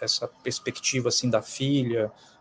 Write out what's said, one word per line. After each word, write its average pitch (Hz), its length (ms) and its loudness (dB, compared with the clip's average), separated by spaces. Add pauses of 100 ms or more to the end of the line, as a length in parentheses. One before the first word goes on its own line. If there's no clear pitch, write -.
essa - 280 -2
perspectiva, - 800 -2
assim, 123 200 2
da 110 140 4
filha 123 680 0 (300)